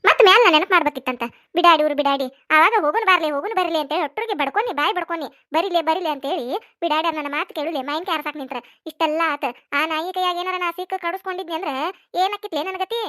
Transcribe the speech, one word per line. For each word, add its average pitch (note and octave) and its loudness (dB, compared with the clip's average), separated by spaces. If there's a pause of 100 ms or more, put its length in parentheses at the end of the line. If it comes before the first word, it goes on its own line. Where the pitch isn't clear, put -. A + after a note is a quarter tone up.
ಮತ್ C5+ 6
ಮ್ಯಾಲ G4+ 8
ನಾ F4+ 8
ನೆನಪ್ D#4+ 2
ಮಾಡ್ಬೇಕಿತ್ತಂತ, C#4+ 0 (300)
ಬಿಡಾಡಿ E4+ 6
ಊರು D4 0
ಬಿಡಾಡಿ. C#4 0 (240)
ಅವಾಗ D#4+ 6
"ಹೋಗುನ್ E4 0
ಬರ್ಲಿ, E4+ 2
ಹೋಗುನ್ D#4+ -4
ಬರ್ಲಿ" F4 0
ಅಂತ D4 -4
ಹೇಳಿ E4 0
ಅಟ್ರಿಗೆ G#4+ -4
ಬಡ್ಕೊನಿ, E4 -2
ಬಾಯ್ D4+ 0
ಬಡ್ಕೊನಿ, E4+ -4 (240)
"ಬರಿಲೆ, E4+ 0
ಬರಿಲೆ" D#4+ 0
ಅಂತ C#4 -6
ಹೇಳಿ C#4 -4 (340)
ಬಿಡಾಡಿ D#4+ 0
ನನ್ನ C#4+ -6
ಮಾತು D4+ -6
ಕೇಳುಲೆ, D4+ -4
ಮಾವಿನಕಾಯಿ D#4 -4
ಅರ್ಸಾಕ್ D4 -8
ನಿಂತ್ರ. C4+ -8 (280)
ಇಷ್ಟೆಲ್ಲ D#4+ -2
ಆತ, D4 -2 (280)
ಆ C#4+ 0
ನಾಯಿ E4 -4
ಕೈಯಾಗ F4+ -2
ಏನಾರ F4+ -4
ನಾ F4+ -2
ಸಿಕ್ಕ F4+ -6
ಕಡಿಸ್ಕೊಂಡಿದ್ನಿ F4 -6
ಅಂದ್ರ D#4+ -4 (440)
ಏನಾಕಿತ್ಲೆ F#4+ -2
ನನ್ F#4+ -6
ಗತಿ? A4+ -4